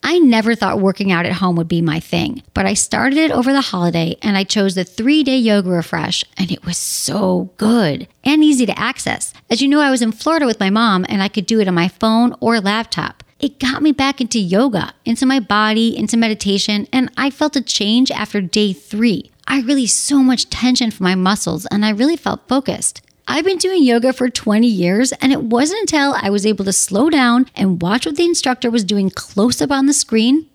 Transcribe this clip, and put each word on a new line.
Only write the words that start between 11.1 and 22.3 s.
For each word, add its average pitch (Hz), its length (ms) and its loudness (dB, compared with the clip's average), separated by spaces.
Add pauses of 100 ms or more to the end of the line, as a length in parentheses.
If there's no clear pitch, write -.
I 190 60 0
could 202 200 -4
do 220 120 2
it 196 80 2
on 185 60 0
my 175 160 2
phone 226 500 0
or 233 220 0
laptop. 202 600 -4 (160)
It - 200 -4
got 269 220 -2
me 302 100 4
back 269 300 0
into 233 180 0
yoga, 196 540 0 (100)
into 233 220 -2
my 262 160 2
body, 214 560 0
into 220 180 -2
meditation, 208 800 -2
and 254 240 0
I 277 120 -2
felt 294 280 -2
a 254 40 0
change 226 500 0
after - 280 -4
day 202 340 0
three. 214 580 -2 (140)
I 269 160 -2
released 247 380 0
so 277 240 2
much 254 260 2
tension 240 420 0
from - 140 -6
my 185 100 2
muscles, 190 500 -2
and 208 180 -2
I 214 60 2
really 262 280 0
felt - 300 -6